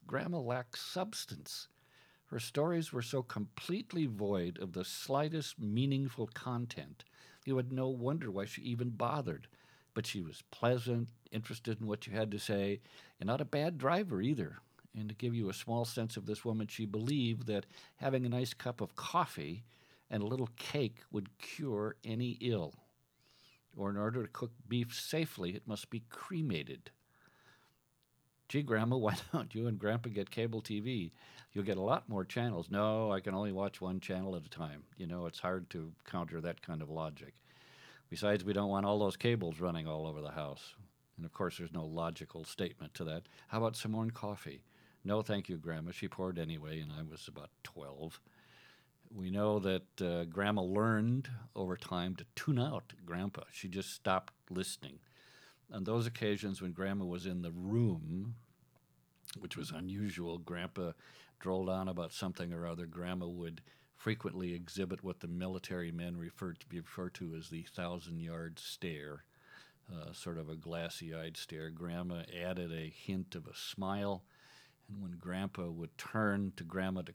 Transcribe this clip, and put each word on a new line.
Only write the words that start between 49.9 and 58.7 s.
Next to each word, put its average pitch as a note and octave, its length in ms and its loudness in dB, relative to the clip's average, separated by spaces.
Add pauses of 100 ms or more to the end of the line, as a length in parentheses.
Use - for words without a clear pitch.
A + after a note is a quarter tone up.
uh, F2 240 4
Grandma G2 380 4
learned A2 640 4 (260)
over F#2 220 0
time F2+ 400 0
to - 80 -10 (100)
tune C#3 240 4
out B2+ 320 0 (140)
Grandpa. F2+ 460 -2
She - 180 -6
just F#2+ 240 -2
stopped F#2 400 2 (160)
listening. F2+ 500 -4 (720)
On G2 140 -4
those A2+ 200 4
occasions G#2 560 0
when F2+ 120 -2
Grandma F#2+ 320 0
was F2 200 -2
in F2+ 160 0
the E2+ 120 -2
room, F#2+ 800 2 (1040)